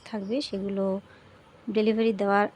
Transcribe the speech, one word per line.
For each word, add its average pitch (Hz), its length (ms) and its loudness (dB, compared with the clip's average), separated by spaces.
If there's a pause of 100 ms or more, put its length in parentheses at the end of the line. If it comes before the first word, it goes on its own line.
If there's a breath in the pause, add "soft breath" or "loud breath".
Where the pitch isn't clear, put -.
থাকবে 214 280 -6 (120)
সেগুলো 196 360 -4 (880 loud breath)
ডেলিভারি 220 420 2
দেওয়ার 202 440 2